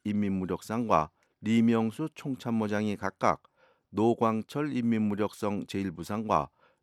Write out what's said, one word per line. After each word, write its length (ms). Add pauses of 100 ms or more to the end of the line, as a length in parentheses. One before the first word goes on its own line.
인민무력상과 1080 (320)
리명수 720
총참모장이 840
각각 460 (480)
노광철 840
인민무력성 920
제일 260
부상과 560 (340)